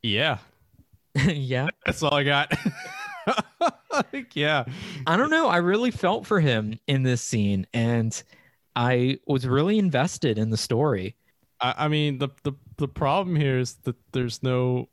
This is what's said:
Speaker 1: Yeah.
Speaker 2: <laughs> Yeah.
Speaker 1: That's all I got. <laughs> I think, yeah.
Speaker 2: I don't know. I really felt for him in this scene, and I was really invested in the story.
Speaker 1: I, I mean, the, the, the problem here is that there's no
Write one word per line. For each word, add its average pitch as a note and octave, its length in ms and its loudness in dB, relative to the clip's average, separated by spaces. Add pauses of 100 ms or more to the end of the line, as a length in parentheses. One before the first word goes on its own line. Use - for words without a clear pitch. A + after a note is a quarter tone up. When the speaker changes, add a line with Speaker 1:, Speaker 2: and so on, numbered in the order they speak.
Speaker 1:
Yeah. B2 420 0
Speaker 2:
<laughs> - 40 -20 (800)
Yeah. C3+ 400 -2 (180)
Speaker 1:
That's - 160 -2
all D3 120 2
I C#3+ 100 2
got. C#3+ 340 0 (680)
<laughs> - 0 - (640)
I D4 120 0
think, - 320 -10
yeah. D3 280 0 (420)
Speaker 2:
I E3 120 2
don't C4 120 2
know. A3 200 2
I F3 80 2
really G#3 340 2
felt G3 340 -2
for G3+ 140 2
him A2+ 480 2
in C3+ 160 2
this B2 180 2
scene, G2+ 520 0
and A2+ 500 0 (520)
I B2 520 2
was C3+ 180 0
really D3+ 320 2
invested D3 600 0
in A2 120 0
the A2 80 0
story. A2+ 580 0 (440)
Speaker 1:
I, B2 180 -2
I D3+ 100 0
mean, D3+ 320 0
the, C3+ 100 -2 (140)
the, C#3+ 100 -2 (240)
the C#3 100 -2
problem E3+ 480 -2
here C#3 240 2
is B2 140 -2 (100)
that B2 140 -6 (140)
there's B2 300 -4
no B2+ 520 0